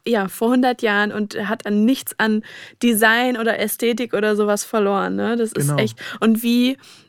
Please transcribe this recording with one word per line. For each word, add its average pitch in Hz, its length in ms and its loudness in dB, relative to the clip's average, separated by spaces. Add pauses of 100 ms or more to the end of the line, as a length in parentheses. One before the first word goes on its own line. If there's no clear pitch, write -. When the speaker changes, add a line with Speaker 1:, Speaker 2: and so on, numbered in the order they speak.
Speaker 1:
ja, 202 220 0
vor 226 220 -2
hundert 254 320 2
Jahren 208 280 2
und 208 240 -6 (140)
hat 220 180 -6
an 208 200 2
nichts - 320 0
an 214 260 0 (380)
Design 233 560 2
oder 226 200 -2
Ästhetik 233 560 -2
oder 208 220 0
sowas 208 260 0
verloren, 196 540 0
ne? 208 200 -2
Das 220 160 -2
ist 143 160 -2
Speaker 2:
Genau. 147 120 0
Speaker 1:
echt, 220 180 -2 (220)
und 226 240 2
wie, 247 320 2 (320)